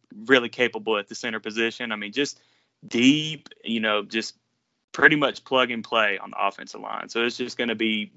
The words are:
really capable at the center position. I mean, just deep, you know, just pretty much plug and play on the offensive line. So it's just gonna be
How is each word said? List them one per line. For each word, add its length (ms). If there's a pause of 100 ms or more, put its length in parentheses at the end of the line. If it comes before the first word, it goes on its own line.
(260)
really 240
capable 480
at 100
the 80
center 240
position. 500
I 60
mean, 160
just 280 (460)
deep, 600 (160)
you 160
know, 240
just 320 (560)
pretty 240
much 280
plug 280
and 100
play 360
on 120
the 100
offensive 400
line. 280
So 160
it's 120
just 220
gonna 160
be 420